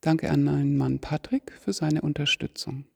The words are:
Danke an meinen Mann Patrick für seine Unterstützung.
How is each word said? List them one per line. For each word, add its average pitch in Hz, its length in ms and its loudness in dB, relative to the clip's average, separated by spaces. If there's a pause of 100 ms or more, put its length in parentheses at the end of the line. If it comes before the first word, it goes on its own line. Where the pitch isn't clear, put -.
Danke 160 300 2
an 143 140 4
meinen 143 320 2
Mann 135 240 0
Patrick - 520 -4
für - 200 -6
seine 156 300 0
Unterstützung. 143 800 -2 (120)